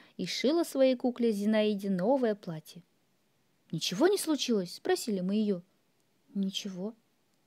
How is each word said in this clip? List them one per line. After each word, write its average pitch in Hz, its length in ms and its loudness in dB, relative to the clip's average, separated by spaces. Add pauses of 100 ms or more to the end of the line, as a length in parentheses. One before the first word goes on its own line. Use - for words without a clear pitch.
(180)
и 185 80 -4
шила 311 380 2
своей 262 320 4
кукле 240 360 0
Зинаиде 208 580 0
новое 214 460 0
платье. 170 460 -14 (920)
«Ничего 185 360 0
не 403 100 4
случилось?» 240 580 -2
спросили 233 460 -2
мы 190 140 0
её. 208 260 0 (720)
«Ничего». 196 600 -4 (540)